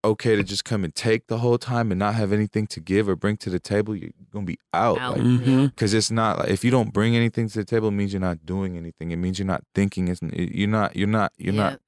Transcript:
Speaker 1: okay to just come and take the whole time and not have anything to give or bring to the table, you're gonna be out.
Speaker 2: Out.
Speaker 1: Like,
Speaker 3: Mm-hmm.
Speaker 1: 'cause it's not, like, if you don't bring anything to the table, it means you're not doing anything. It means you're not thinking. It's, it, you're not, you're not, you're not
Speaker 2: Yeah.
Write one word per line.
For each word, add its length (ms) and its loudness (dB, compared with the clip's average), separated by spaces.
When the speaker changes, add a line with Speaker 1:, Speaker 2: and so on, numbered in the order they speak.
Speaker 1:
okay 320 2
to 80 2
just 200 -6
come 200 -2
and 100 -6
take 320 0
the 120 -2
whole 200 4
time 320 -2
and 80 0
not 160 2
have 180 2
anything 360 0
to 100 -12
give 300 2
or 80 2
bring 200 0
to 140 -8
the 80 -2
table, 380 -2
you're 140 -12
gonna 160 -6
be 120 -4
out. 260 2
Speaker 2:
Out. 200 -4
Speaker 1:
Like, 80 0
Speaker 3:
Mm-hmm. 400 4
Speaker 1:
'cause 160 0
it's 200 0
not, 260 0
like, 120 -2
if 140 0
you 60 4
don't 220 2
bring 240 2
anything 320 0
to 100 -6
the 60 -4
table, 240 0
it 40 0
means 200 -2
you're 80 -4
not 260 -4
doing 300 -4
anything. 340 -10
It 60 -4
means 240 -2
you're 60 -2
not 180 -2
thinking. 320 0
It's, 160 -4
it, 320 -4
you're 140 0
not, 260 0
you're 140 0
not, 280 2
you're 160 -4
not 200 2
Speaker 2:
Yeah. 160 -10